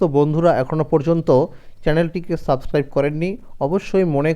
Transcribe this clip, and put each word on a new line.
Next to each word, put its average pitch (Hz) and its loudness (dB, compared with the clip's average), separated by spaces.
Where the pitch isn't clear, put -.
বন্ধুরা 151 4
এখনও 156 -2
পর্যন্ত 160 0
চ্যানেলটিকে 170 0
সাবস্ক্রাইব 139 0
করেননি, 151 0
অবশ্যই 190 0
মনে 143 2